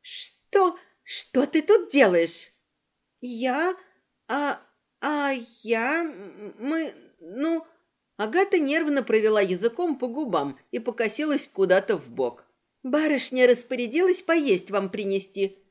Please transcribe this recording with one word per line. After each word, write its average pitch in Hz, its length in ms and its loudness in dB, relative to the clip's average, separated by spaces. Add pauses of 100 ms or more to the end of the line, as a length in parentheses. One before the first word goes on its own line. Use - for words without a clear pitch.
«Что? - 760 -2 (240)
Что - 440 -2
ты 311 160 0
тут 381 280 4
делаешь?» 180 600 4 (680)
«Я? 254 560 -2 (520)
А... 277 320 -2 (400)
а 285 320 -2 (300)
я? 233 380 0
М, 208 580 -10
мы... 294 360 -4 (260)
ну...» 294 460 -4 (500)
Агата 370 420 0
нервно 294 440 0
провела 214 380 2
языком 233 560 0
по 254 120 -4
губам 180 500 -4 (140)
и 240 60 -4
покосилась 233 680 -2
куда-то 196 480 2
в 131 120 -12
бок. 120 360 -6 (380)
«Барышня 262 640 2
распорядилась 247 760 2
поесть 277 480 0
вам 196 200 -2
принести». 196 680 -4 (120)